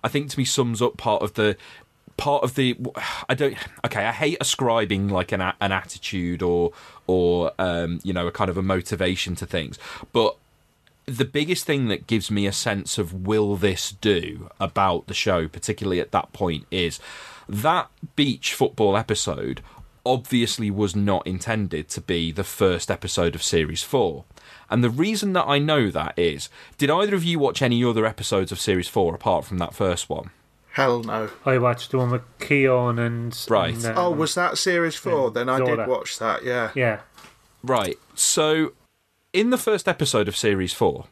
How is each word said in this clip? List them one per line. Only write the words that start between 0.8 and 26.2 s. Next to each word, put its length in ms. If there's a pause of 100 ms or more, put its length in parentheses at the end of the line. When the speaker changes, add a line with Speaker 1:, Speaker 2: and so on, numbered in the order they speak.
Speaker 1:
up 140
part 260
of 120
the, 240 (580)
part 300
of 100
the, 220 (500)
I 80
don't, 220 (280)
okay, 200
I 80
hate 260
ascribing, 720
like, 240
an 80
a-, 180
an 140
attitude 680
or, 300 (340)
or, 540
um, 440
you 100
know, 140
a 40
kind 180
of 80
a 60
motivation 720
to 100
things, 320 (360)
but 240 (680)
the 200
biggest 400
thing 220
that 180
gives 240
me 160
a 60
sense 480
of 260
will 300
this 380
do 540 (120)
about 480
the 80
show, 320
particularly 520
at 120
that 220
point, 360
is 300 (480)
that 420 (260)
beach 380
football 420
episode 680 (440)
obviously 640
was 260
not 300
intended 640
to 100
be 320
the 120
first 480
episode 420
of 80
Series 400
four. 440 (440)
And 140
the 80
reason 420
that 140
I 100
know 320
that 260
is, 320 (300)